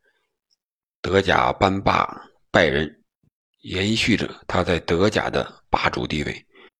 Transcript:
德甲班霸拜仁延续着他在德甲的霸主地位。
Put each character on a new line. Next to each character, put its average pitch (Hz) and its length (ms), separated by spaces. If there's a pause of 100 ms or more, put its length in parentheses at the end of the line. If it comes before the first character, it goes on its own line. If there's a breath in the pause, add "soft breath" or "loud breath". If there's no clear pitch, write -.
(1000)
德 95 200
甲 67 340
班 98 280
霸 - 260 (440)
拜 92 140
仁 73 220 (760)
延 101 340
续 110 200
着 73 120 (180)
他 92 160
在 85 180
德 90 300
甲 - 180
的 - 400
霸 - 220
主 60 160
地 76 160
位。 - 240 (340 loud breath)